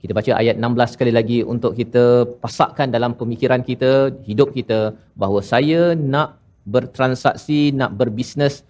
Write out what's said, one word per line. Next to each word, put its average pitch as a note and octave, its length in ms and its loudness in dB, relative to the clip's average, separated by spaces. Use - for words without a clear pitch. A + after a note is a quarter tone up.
Kita - 100 -10
baca - 240 0
ayat A2 220 2
enam A#2+ 160 0
belas A#2+ 180 2
sekali A#2+ 220 0
lagi A#2 260 2
untuk A#2 380 -2
kita A#2+ 260 2
pasakkan C3+ 480 -2
dalam A#2+ 240 0
pemikiran A#2+ 480 -2
kita, B2+ 300 0
hidup B2 260 2
kita, A2+ 280 -2
bahawa G2+ 260 0
saya D#3+ 540 2
nak D3 340 -2
bertransaksi, B2+ 960 -2
nak C3 220 -2
berbisnes B2 600 -2